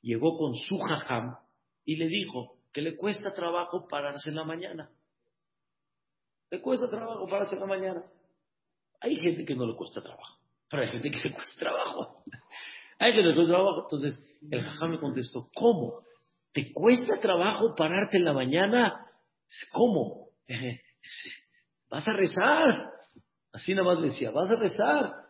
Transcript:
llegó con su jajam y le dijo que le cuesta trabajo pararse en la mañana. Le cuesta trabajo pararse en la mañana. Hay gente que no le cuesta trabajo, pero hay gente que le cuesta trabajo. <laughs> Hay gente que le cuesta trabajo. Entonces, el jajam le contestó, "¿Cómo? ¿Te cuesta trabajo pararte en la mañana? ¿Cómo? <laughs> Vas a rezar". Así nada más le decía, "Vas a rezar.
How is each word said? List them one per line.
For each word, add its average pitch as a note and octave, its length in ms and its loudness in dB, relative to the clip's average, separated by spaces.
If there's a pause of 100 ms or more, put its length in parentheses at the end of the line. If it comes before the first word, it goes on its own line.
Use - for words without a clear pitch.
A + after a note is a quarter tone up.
llegó A#2+ 340 0
con C#3+ 180 -2
su F#3+ 240 -6
jajam B2 580 -4 (480)
y D#3 120 -4
le D#3+ 120 -2
dijo D#3+ 500 -6 (140)
que C#3+ 100 -6
le D#3+ 140 -6
cuesta G3+ 360 -6
trabajo F3 560 -4
pararse C#3+ 400 -6
en D3+ 80 -6
la D#3+ 80 -6
mañana. E3 460 -10 (1600)
Le - 100 -8
cuesta B3 280 0
trabajo A3 380 -8
pararse G3 280 -2
en F#3 60 -6
la G3 60 -6
mañana. F#3+ 380 -4 (960)
Hay C4 160 -2
gente D#3+ 280 -2
que C#3+ 100 -4
no B2+ 120 -2
le A2+ 80 -4
cuesta - 280 -10
trabajo, - 360 -20 (300)
pero C#3+ 140 -4
hay A2 60 -2
gente A#2+ 220 -6
que - 180 -6
le B2+ 60 -6
cuesta - 240 -14
trabajo. - 680 -6
<laughs> - 720 -18
Hay A#3 140 6
gente G#3+ 120 6
que E3+ 40 8
le D3 60 6
cuesta E3 200 6
trabajo. F#3 280 4
Entonces, - 560 -6 (120)
el B2+ 120 -2
jajam - 300 -4
le D#3+ 60 -4
contestó, B2+ 560 -6
"¿Cómo? F#3 500 2 (480)
¿Te C#3 200 -4
cuesta G#3+ 480 4
trabajo G3+ 560 2
pararte F3+ 400 2
en F3 80 6
la D#3 80 4
mañana? F3+ 720 2 (680)
¿Cómo? F3+ 580 2 (180)
<laughs> - 1400 -12
Vas D3+ 180 -4
a A3 60 0
rezar". A#3 800 4 (600)
Así - 220 -2
nada F#3 140 4
más F3 100 6
le D#3+ 100 2
decía, B2 220 -4
"Vas E3+ 200 0
a A#3 60 4
rezar. A3+ 560 2 (180)